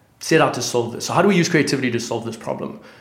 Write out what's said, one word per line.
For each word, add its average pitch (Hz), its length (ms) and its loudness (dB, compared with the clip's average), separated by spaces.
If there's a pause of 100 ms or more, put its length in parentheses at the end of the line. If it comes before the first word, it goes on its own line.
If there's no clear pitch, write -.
(200)
set 160 200 4
out 143 120 4
to 120 80 -6
solve 117 320 -2
this. - 140 -10
So 120 60 -4
how 160 100 4
do 202 60 6
we 202 80 4
use 170 120 4
creativity 131 440 0
to 113 80 -2
solve 110 260 -6
this 110 100 -8
problem? - 440 -8 (200)